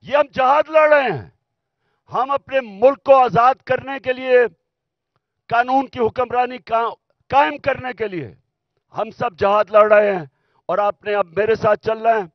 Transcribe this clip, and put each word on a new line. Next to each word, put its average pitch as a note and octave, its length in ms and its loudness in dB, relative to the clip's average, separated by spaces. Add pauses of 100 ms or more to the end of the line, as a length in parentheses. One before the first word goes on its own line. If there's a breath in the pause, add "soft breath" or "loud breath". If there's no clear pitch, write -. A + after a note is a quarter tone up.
ये A3+ 140 -2
हम D4+ 160 2
जहाद C4+ 360 0
लड़ D#4 240 4
रहे C4+ 180 2
हैं। A3 280 -12 (720)
हम A#3+ 200 -4
अपने C4+ 320 -4
मुल्क A#3 440 0
को C4+ 80 6
आजाद B3+ 480 2
करने B3+ 380 -6
के B3+ 140 -6
लिए, B3+ 340 2 (1000)
कानून B3+ 380 0
की B3 120 -16
हुक्मरानी B3 600 -4
का-, A3 360 -6 (340)
कायम D4 280 0
करने B3+ 360 -6
के G#3+ 140 -8
लिए C#3+ 300 -12 (560)
हम G#3 180 -8
सब A#3 240 -8
जहाद G3+ 400 0
लड़ G#3+ 180 6
रहे G#3 220 2
हैं। D#3 160 -10 (380)
और F3+ 100 -2
आपने G#3 340 -4
अब F#3 240 -4
मेरे G#3+ 180 0
साथ G#3 200 0
चलना A3 340 -4
है। G#3 260 -2